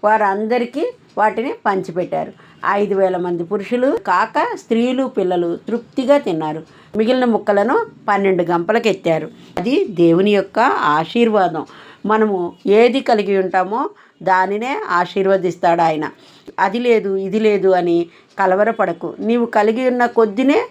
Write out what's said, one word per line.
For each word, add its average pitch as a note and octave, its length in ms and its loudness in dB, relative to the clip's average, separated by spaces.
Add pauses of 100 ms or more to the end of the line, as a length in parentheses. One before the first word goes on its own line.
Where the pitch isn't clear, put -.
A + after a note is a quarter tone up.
వారందరికీ A3 880 0 (260)
వాటిని A3+ 360 -2 (120)
పంచిపెట్టారు. F3 680 -4 (340)
ఐదు G3+ 280 0
వేల F#3+ 220 2
మంది F3 280 -4
పురుషులు B3 640 -2
కాక A3+ 500 0
స్త్రీలు, B3+ 480 -2
పిల్లలు F3+ 520 -2 (120)
తృప్తిగా A#3+ 500 0
తిన్నారు. D#3+ 440 -4 (340)
మిగిలిన B3 280 2
ముక్కలను A3 640 0 (220)
పన్నెండు G3 340 2
గంపలకెత్తారు. F3 840 0 (300)
అది B3+ 260 0
దేవుని F3 500 4
యొక్క G3 240 -2 (220)
ఆశీర్వాదం. E3 880 0 (400)
మనము G#3 460 0 (140)
ఏది A3+ 340 4
కలిగి G3+ 380 0
ఉంటామో F#3+ 520 -2 (320)
దానినే G3 580 0 (100)
ఆశీర్వదిస్తాడు F3+ 880 0
ఆయన. D#3 300 0 (480)
"అది F#3+ 200 0
లేదు, A3 380 0
ఇది F#3+ 240 -2
లేదు" G#3 280 2
అని F3 380 2 (320)
కలవరపడకు. F#3 800 0
నీవు A#3 280 0
కలిగి A3+ 420 0
ఉన్న B3 180 0
కొద్దినే A#3+ 640 2